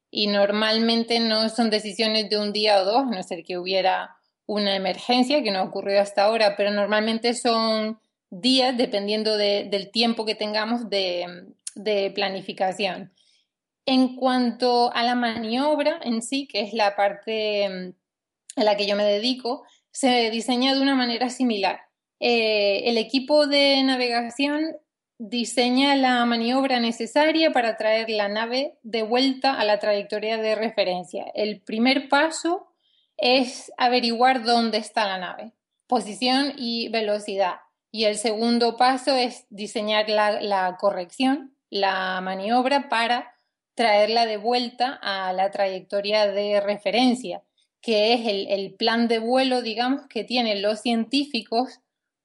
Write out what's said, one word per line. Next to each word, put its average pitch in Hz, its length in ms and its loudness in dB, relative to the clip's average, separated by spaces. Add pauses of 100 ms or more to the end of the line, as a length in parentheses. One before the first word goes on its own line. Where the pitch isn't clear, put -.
(100)
y 208 180 -2
normalmente 220 920 0
no 220 300 0
son 226 220 0
decisiones 214 600 -2
de 208 80 0
un 208 140 -2
día 208 280 2
o 190 40 0
dos, 226 180 2
a 240 140 -4
no 190 80 -6
ser 175 180 -10
que 180 160 -8
hubiera 185 580 -2 (300)
una 202 300 -2
emergencia, 247 640 0
que 220 80 -2
no 190 80 -2
ha 185 60 -2
ocurrido 196 360 0
hasta 202 240 2
ahora, 214 320 2
pero 202 140 0
normalmente 214 640 0
son 226 640 0 (320)
días 254 460 2
dependiendo 214 600 -2
de, 208 320 0
del 196 220 -4
tiempo 226 340 0
que 214 120 -4
tengamos 214 520 -4
de, 180 380 -2 (480)
de 196 400 -2
planificación. 190 960 -4 (760)
En 262 280 2
cuanto 247 800 2
a 240 80 -2
la 247 140 0
maniobra 254 880 0
en 226 180 -2
sí, 269 240 -4
que - 140 -4
es 202 120 -6
la 208 220 2
parte, 202 760 -2
mm, - 920 -12
a - 20 2
la 208 140 4
que 202 100 -2
yo 202 80 0
me 202 80 0
dedico, 240 640 0 (280)
se 247 380 2
diseña 247 460 0
de 269 40 0
una 277 140 2
manera 247 340 0
similar. 226 520 0 (400)
Eh, 214 680 2
el 233 100 2
equipo 277 500 2
de 277 340 4
navegación 262 920 -2 (420)
diseña 247 800 2
la 254 300 4
maniobra 247 520 2
necesaria 294 720 2
para 226 260 2
traer 220 320 0
la 208 200 0
nave 233 560 -4
de 220 180 -4
vuelta 262 520 0
a - 100 0
la 208 160 2
trayectoria 214 580 -2
de 220 160 0
referencia. 196 720 -4 (100)
El 208 280 -4
primer 262 460 0
paso 320 600 0 (480)
es 247 600 0
averiguar 247 680 2
dónde 226 340 2
está 220 300 -4
la 190 100 -4
nave, 180 360 -12 (340)
posición 254 680 -2
y 233 340 -6
velocidad. 208 640 -2 (360)
Y 214 140 -2
el 208 100 2
segundo 233 600 0
paso 269 400 2
es 247 340 -2
diseñar 214 580 -2
la, 208 320 2
la 185 380 -2
corrección, 208 800 -2 (120)
la 190 520 -2
maniobra 240 680 0
para 233 460 -2 (400)
traerla 220 520 4
de 220 100 -4
vuelta 240 640 -2
a 190 300 -4
la 190 180 0
trayectoria 202 800 0
de 202 320 0
referencia, 202 840 0 (400)
que 214 300 2
es 233 140 0
el, 196 220 -2
el 196 260 -4
plan 226 340 0
de 226 100 2
vuelo, 254 440 0
digamos, 240 460 -4
que 220 140 -6
tienen 220 380 -2
los 214 220 -2
científicos 233 960 -2 (440)